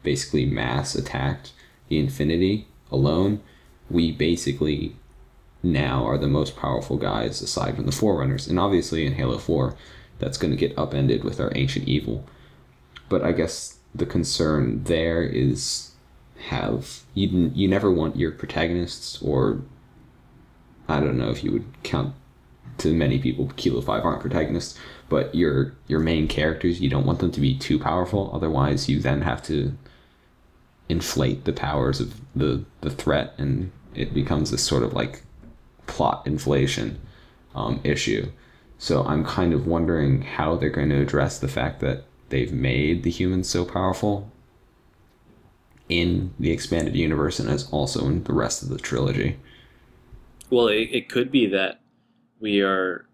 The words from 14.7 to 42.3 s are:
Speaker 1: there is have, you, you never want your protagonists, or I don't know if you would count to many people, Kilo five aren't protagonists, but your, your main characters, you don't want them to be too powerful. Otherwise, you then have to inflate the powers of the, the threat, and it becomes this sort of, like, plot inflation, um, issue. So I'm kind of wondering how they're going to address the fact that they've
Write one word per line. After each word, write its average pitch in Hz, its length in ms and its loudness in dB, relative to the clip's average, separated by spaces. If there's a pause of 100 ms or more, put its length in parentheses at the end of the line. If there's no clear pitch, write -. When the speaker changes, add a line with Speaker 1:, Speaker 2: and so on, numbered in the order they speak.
Speaker 1:
there 82 380 2
is - 720 -2 (560)
have, 55 520 -4 (140)
you, 90 400 2
you 98 120 2
never 98 240 4
want 80 260 2
your 82 160 2
protagonists, - 920 -4
or 64 400 2 (1300)
I 76 120 0
don't 67 160 2
know 58 140 0
if 60 120 -4
you - 100 -2
would - 120 -2 (180)
count - 320 -2 (640)
to 78 140 4
many 71 260 4
people, 67 380 0
Kilo 60 240 2
five - 240 0
aren't - 160 0
protagonists, - 580 -2 (300)
but - 260 0
your, 71 380 2 (160)
your 78 120 2
main 80 280 2
characters, 80 520 0
you 71 100 2
don't 67 160 2
want - 140 2
them 87 120 2
to - 80 -4
be 67 160 4
too - 220 0
powerful. 90 560 0
Otherwise, 78 540 2
you 69 120 2
then 69 220 0
have - 220 -2
to 69 280 -2 (1160)
inflate 76 580 -2
the 82 80 0
powers 67 460 -2
of 52 200 -6 (160)
the, 67 260 0 (200)
the 76 80 -2
threat, 71 480 -2
and 71 340 -2 (220)
it 65 180 -4
becomes 71 380 0
this - 120 -2
sort - 200 2
of, 55 100 -2
like, - 300 -4 (640)
plot - 400 -2
inflation, 69 760 0 (540)
um, 58 280 -4
issue. - 480 -2 (480)
So 71 260 0
I'm 76 200 0
kind 87 300 2
of 69 120 0
wondering 80 540 2
how 78 360 -2
they're 76 120 0
going 73 220 0
to 69 100 2
address 69 380 0
the 67 100 -4
fact 67 320 -4
that 67 240 -2 (240)
they've 64 240 -2